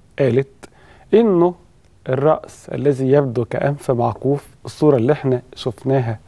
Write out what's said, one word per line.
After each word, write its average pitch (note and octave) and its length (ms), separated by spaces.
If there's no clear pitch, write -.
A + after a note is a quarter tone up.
قالت C3+ 300
إنه F3+ 400
الرأس C#3 600
الذي C3 420
يبدو C3 340
كأنف C#3 460
معكوف، B2+ 580
الصورة C#3 320
اللي A#2+ 160
احنا B2+ 300
شفناها B2+ 720